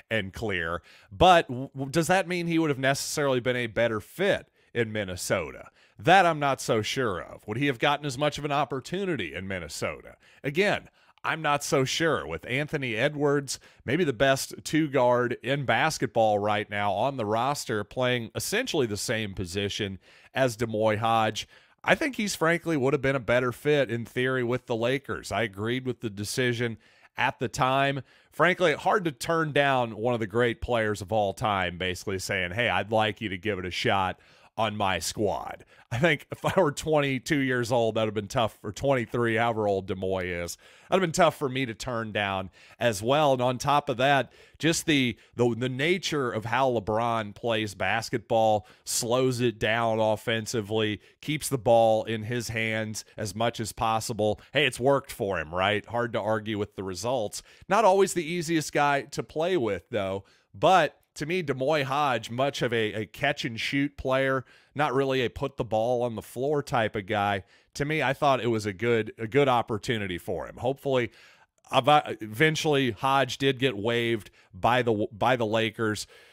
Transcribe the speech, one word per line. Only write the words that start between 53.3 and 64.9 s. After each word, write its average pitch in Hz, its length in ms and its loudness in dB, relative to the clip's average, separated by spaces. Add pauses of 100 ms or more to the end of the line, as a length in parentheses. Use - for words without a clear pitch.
much 117 260 -2
as 107 120 -6
possible. 110 680 -2 (120)
Hey, 143 140 2
it's 127 140 -4
worked 139 320 2
for 98 260 -2
him, 78 160 -6
right? 98 320 2
Hard 117 280 -2
to 113 60 -2
argue 107 380 -2
with 101 160 -4
the 101 80 -8
results. 104 600 -4 (260)
Not 208 160 4
always 190 280 6
the 175 120 -4
easiest 160 480 -2
guy 143 300 2
to - 200 -8
play 175 340 -2
with, 104 340 -2
though. 98 340 -4 (280)
But – 160 460 4 (160)
to 151 120 -8
me, 180 160 -2
D'Moi 135 420 0
Hodge, 131 460 0
much 131 300 -2
of 123 120 0
a, 110 200 0
a 107 140 -6
catch - 380 -4
and 113 140 -8
shoot 143 380 -4
player, 131 480 0 (300)
not 139 180 0